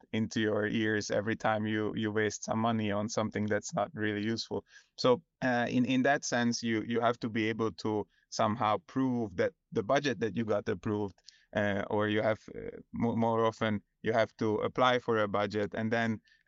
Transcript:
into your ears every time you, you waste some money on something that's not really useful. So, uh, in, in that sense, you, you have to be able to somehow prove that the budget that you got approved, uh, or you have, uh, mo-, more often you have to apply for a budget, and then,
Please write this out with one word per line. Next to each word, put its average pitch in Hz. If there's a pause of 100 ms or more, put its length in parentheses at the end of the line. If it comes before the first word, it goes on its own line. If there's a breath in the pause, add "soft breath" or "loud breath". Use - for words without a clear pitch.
(140)
into 110
your 107
ears 107
every 110
time 110
you, 107
you 110
waste 107
some 110
money 110
on 104
something 107
that's 104
not 104
really 107
useful. 110 (320 soft breath)
So, 127 (220)
uh, 123
in, 123
in 131
that 143
sense, 117
you, 113
you 117
have 117
to 123
be 110
able 110
to 107 (240)
somehow 107 (100)
prove 120
that 107 (200)
the 113
budget 135
that 113
you 117
got 104
approved, 104 (340 loud breath)
uh, 101
or 107
you 107
have, 110 (160)
uh, - (160)
mo-, 117
more 113
often 110 (220)
you 107
have 110
to 107
apply 123
for 113
a 104
budget, 104
and 110
then, 113 (280 soft breath)